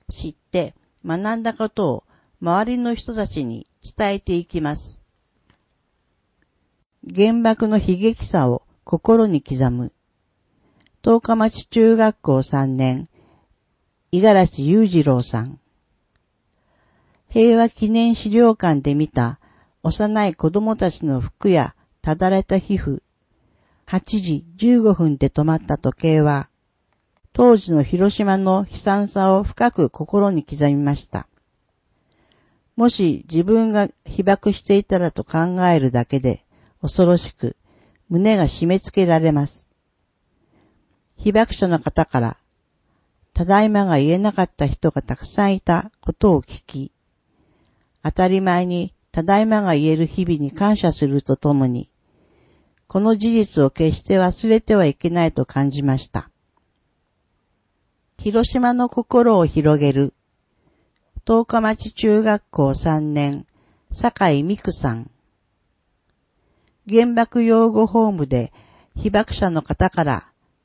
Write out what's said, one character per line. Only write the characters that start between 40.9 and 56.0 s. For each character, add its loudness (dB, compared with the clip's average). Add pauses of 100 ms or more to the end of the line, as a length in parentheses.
被 -4
爆 2
者 -2
の 0
方 -2
か -4
ら、 -4 (960)
た -2
だ 4
い 2
ま 2
が 2
言 2
え 2
な 0
か 0
っ -6
た -2
人 -2
が -6
た -8
く -16
さ -2
ん 0
い -6
た -2 (100)
こ -8
と 2
を 2
聞 -16
き、 -12 (1120)
当 -4
た 0
り 0
前 0
に -6 (200)
た -4
だ 2
い 2
ま 0
が 0
言 0
え 2
る 0
日 -4
々 -2
に -4
感 0
謝 0
す -2
る 0
と -2
と 0
も 2
に、 -6 (1000)
こ -2
の 2
事 -2
実 2
を 4
決 -2
し -14
て 0
忘 0
れ 4
て 0
は 4
い 2
け -4
な 0
い -2
と -2
感 -2
じ -6
ま 0
し -12